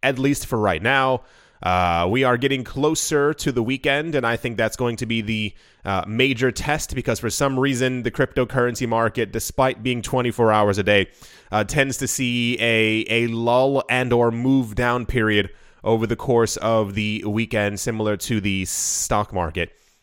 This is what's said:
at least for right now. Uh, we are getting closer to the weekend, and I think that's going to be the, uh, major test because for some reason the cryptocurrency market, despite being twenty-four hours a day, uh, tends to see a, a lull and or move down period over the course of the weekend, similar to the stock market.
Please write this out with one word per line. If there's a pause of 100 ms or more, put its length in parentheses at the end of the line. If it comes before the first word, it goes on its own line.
at
least
for
right
now. (400)
Uh,
we
are
getting
closer
to
the
weekend,
and
I
think
that's
going
to
be
the, (300)
uh,
major
test
because
for
some
reason
the
cryptocurrency
market,
despite
being
twenty-four
hours
a
day, (420)
uh,
tends
to
see
a,
a
lull
and
or
move
down
period (340)
over
the
course
of
the
weekend,
similar
to
the
stock
market. (320)